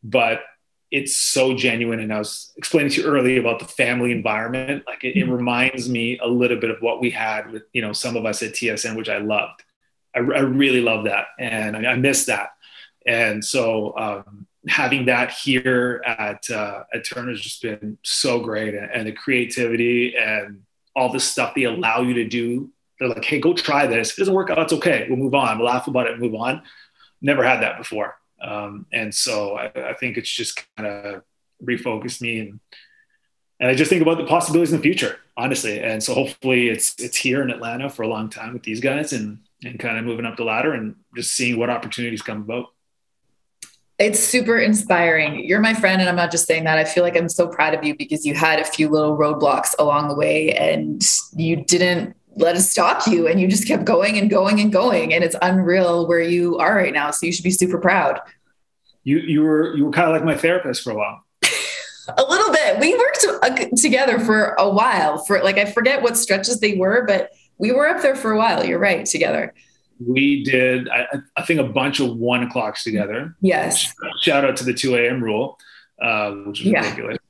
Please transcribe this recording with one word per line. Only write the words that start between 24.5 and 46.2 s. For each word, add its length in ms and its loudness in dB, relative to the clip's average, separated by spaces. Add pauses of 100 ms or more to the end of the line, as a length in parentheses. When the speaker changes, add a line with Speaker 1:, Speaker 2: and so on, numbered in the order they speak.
Speaker 1:
out, 80 2
it's 140 0
okay. 360 0
We'll 80 0
move 160 -2
on. 240 2
We'll 80 0
laugh 220 0
about 180 0
it 60 -2
and 100 -8
move 140 -2
on." 260 -4 (580)
Never 240 2
had 200 2
that 160 -4
before. 360 -8 (240)
Um, 540 -10
and 180 -6
so 460 -4
I, 140 -8 (180)
I 60 -6
think 220 -6
it's 120 -8
just 320 -8 (160)
kinda 460 -10 (400)
refocused 580 -6
me. 200 -6
And, 180 -14 (1000)
and 120 2
I 20 4
just 160 2
think 140 4
about 160 2
the 60 -6
possibilities 460 2
in 60 2
the 60 -2
future, 360 0 (160)
honestly. 440 -2
And 240 -4
so 100 -2
hopefully 560 2
it's, 300 -2
it's 180 -6
here 240 0
in 80 -2
Atlanta 400 -8
for 140 -8
a 40 -2
long 220 -4
time 240 -14
with 80 -12
these 180 -8
guys 340 -2
and, 260 -6 (240)
and 160 -12
kinda 240 -6
moving 240 -6
up 100 -8
the 60 -4
ladder 300 0
and 220 -6 (200)
just 180 -6
seeing 240 0
what 140 0
opportunities 500 -6
come 200 -8
about. 260 -8 (1300)
Speaker 2:
It's 220 2
super 380 2
inspiring. 880 2
You're 140 2
my 160 4
friend, 260 2
and 80 2
I'm 60 0
not 160 0